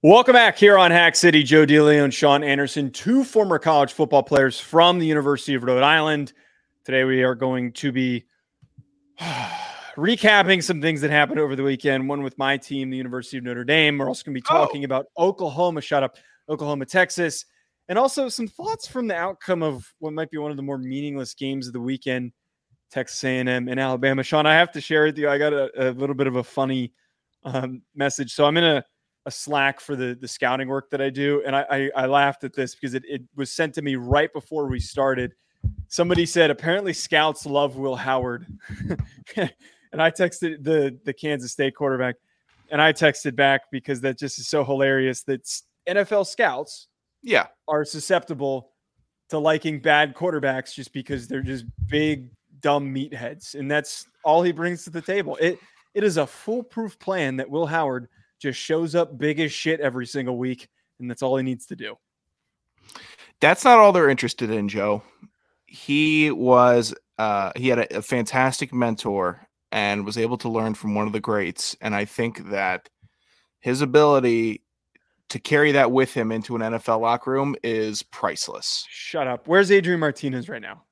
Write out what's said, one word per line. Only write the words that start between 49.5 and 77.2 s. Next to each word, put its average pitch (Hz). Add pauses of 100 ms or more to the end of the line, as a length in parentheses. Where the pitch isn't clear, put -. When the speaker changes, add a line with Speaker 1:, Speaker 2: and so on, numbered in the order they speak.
Speaker 1:
bad 147
quarterbacks 139
just -
because 127
they're 135
just 131 (200)
big, 143 (300)
dumb 143
meatheads. 135
And 139
that's - (180)
all 160
he 175
brings 170
to 170
the 165
table. 175
It, 165 (340)
it 202
is 185
a 147
foolproof 226
plan 151
that 127
Will 156
Howard 139 (320)
just 135
shows 160
up 156
big 151
as 156
shit 160
every 127
single 127
week, 127 (320)
and 123
that's 120
all 131
he 131
needs 127
to -
do. 104 (1400)
Speaker 2:
That's 165
not 247
all 208
they're 170
interested 123
in, 104
Joe. 104 (640)
He 151
was, 123 (240)
uh, 101
he 127
had 120
a, -
a 107
fantastic 127
mentor 104 (280)
and 104
was 104
able 117
to 120
learn 113
from 107
one 107
of 104
the 110
greats. 101
And 104
I 104
think 113
that 95 (720)
his 131
ability 127 (680)
to -
carry 147
that 135
with 131
him 113
into 113
an 113
N 113
F 113
L 113
locker 117